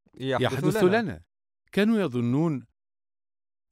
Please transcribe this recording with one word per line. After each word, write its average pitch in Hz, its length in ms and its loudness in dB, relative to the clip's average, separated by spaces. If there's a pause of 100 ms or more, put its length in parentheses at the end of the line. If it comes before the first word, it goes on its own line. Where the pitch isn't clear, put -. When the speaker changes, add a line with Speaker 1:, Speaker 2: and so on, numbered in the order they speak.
(160)
Speaker 1:
يحدث 127 360 -2
Speaker 2:
يحدث 190 240 0
Speaker 1:
لنا. 208 260 2
Speaker 2:
لنا. 117 200 -8 (500)
كانوا 214 280 2
يظنون 131 640 -2 (1040)